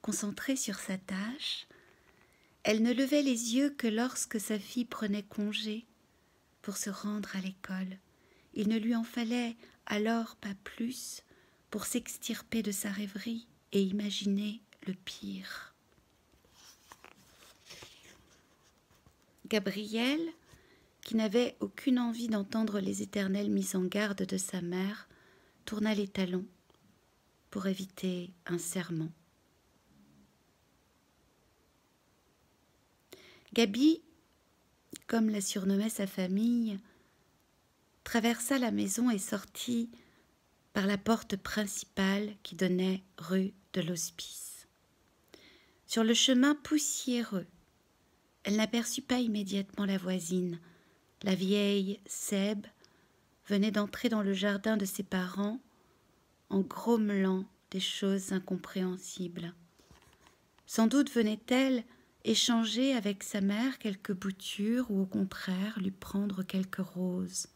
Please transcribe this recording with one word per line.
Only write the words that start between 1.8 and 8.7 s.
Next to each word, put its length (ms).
elle 180
ne 100
levait 300
les 340
yeux 140
que 180
lorsque 520
sa 180
fille 280
prenait 360
congé 640
pour 140
se 120
rendre 460
à 60
l'école. 580
Il 120
ne 120